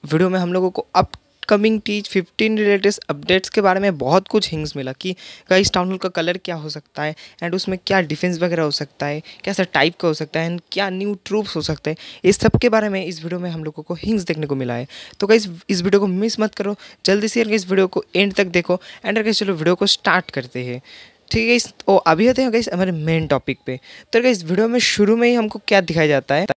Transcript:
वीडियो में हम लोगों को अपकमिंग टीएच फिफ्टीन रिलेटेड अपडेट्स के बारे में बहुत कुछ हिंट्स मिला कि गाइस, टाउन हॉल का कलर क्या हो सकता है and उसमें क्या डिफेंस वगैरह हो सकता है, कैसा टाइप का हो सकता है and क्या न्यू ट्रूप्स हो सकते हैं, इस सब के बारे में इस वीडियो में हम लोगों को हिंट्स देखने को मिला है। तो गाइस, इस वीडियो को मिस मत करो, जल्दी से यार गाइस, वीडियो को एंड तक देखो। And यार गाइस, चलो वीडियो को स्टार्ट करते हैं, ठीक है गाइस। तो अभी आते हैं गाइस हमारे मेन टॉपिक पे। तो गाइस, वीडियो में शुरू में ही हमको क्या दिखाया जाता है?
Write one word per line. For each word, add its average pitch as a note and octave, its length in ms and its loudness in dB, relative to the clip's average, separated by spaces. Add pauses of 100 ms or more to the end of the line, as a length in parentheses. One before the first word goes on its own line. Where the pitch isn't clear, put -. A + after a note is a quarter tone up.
(120)
वीडियो F3 160 2
में F#3 120 0
हम F3 120 -2
लोगों F#3 180 0
को - 240 -8
अपकमिंग - 880 0
टीएच G#3 240 -4
फिफ्टीन G#3+ 500 -2
रिलेटेड G3+ 340 2 (180)
अपडेट्स D#3+ 380 0
के - 120 0
बारे F#3+ 200 4
में G3 180 0
बहुत D3+ 300 2
कुछ - 220 0
हिंट्स D3+ 260 -6
मिला C3+ 160 -6
कि F#3 200 -6 (380)
गाइस, F#3 220 4
टाउन F3+ 160 0
हॉल F#3+ 80 -4
का F#3 120 -6
कलर F3 280 -2
क्या F3+ 180 -8
हो D#3 140 -10
सकता D3 340 -12
है D#3 120 -4 (280)
and E3+ 120 -4
उसमें F#3+ 320 -4
क्या F#3+ 140 2
डिफेंस E3 380 -2
वगैरह E3+ 240 0
हो D3 80 0
सकता - 360 -6
है, D3 160 -6 (220)
कैसा F#3+ 180 -2
टाइप D#3+ 380 2
का F3 80 2
हो D#3 60 2
सकता D#3+ 260 -6
है E3+ 160 -4
and E3+ 160 -12
क्या G3 180 -2
न्यू G3 340 -4
ट्रूप्स G3+ 320 -4
हो D3+ 60 -4
सकते D#3 280 -4
हैं, D#3+ 60 -6 (280)
इस F#3 140 4
सब - 120 2 (120)
के B3 60 4
बारे G#3+ 200 2
में F#3+ 180 -4
इस E3 160 -10
वीडियो F3 180 -6
में F3 100 -6
हम D#3+ 140 -8
लोगों D#3 180 -10
को F3 120 -8
हिंट्स G3+ 300 -2
देखने D#3 220 -4
को C#3+ 80 -4
मिला B2 200 -4
है। B2 120 -6 (340)
तो G3+ 60 0
गाइस, G#3+ 220 4 (200)
इस F3+ 140 -2
वीडियो G3 180 2
को G3+ 60 0
मिस G3 340 -2
मत G#3+ 140 -2
करो, G3+ 220 -4 (300)
जल्दी G#3 220 2
से A#3 120 0
यार A3 80 0
गाइस, G3+ 200 -2
वीडियो F#3+ 180 2
को - 180 -4 (120)
एंड G3 180 2
तक G3+ 120 0
देखो। F3 280 0
And - 420 -6
यार A3 60 0
गाइस, G#3+ 160 0
चलो G3 160 0
वीडियो D#3+ 200 2
को G3+ 120 0
स्टार्ट F#3 440 0
करते B2+ 340 -8
हैं, B2 180 -8 (480)
ठीक A3+ 120 0
है A3+ 60 0
गाइस। A#3+ 180 2
तो - 300 2
अभी F3 320 4
आते C4 140 2
हैं B3 100 0
गाइस A3+ 220 0
हमारे F#3 180 0
मेन D#3+ 340 -2
टॉपिक C3+ 400 -2
पे। B2+ 140 -8 (320)
तो A#3 100 4
गाइस, A3+ 220 2
वीडियो F#3+ 240 0
में A#3+ 100 0
शुरू G#3+ 380 2
में A#3+ 120 4
ही A#3+ 60 4
हमको A3 340 -2
क्या G3 120 6
दिखाया E3 260 0
जाता C#3+ 280 2
है? F3 120 2 (120)